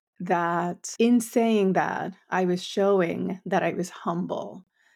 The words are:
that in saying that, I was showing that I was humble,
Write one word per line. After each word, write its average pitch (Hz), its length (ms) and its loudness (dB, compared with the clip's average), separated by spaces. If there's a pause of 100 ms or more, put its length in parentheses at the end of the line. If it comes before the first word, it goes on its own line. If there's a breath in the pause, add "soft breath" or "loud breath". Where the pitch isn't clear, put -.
(220)
that 175 760 -2
in 233 220 4
saying 220 520 2
that, 175 400 -2 (160)
I 185 160 0
was 180 180 0
showing 190 840 0
that 180 180 0
I 170 100 0
was 175 160 -4
humble, - 760 -6 (300)